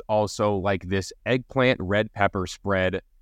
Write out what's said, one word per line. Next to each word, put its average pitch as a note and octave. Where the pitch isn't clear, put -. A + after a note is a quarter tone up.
also, G#2+
like, F#2+
this F#2+
eggplant B2+
red G2+
pepper G2
spread, F#2+